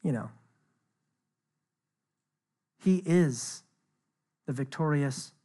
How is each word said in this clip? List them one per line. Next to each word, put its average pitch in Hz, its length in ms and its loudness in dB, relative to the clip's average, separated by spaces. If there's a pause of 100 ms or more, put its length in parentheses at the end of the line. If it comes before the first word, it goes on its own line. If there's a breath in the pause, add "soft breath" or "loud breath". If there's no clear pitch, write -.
You 160 100 0
know, 113 180 -6 (2500)
he 185 220 4
is 165 580 2 (840)
the 143 80 -6
victorious 139 760 -2 (120)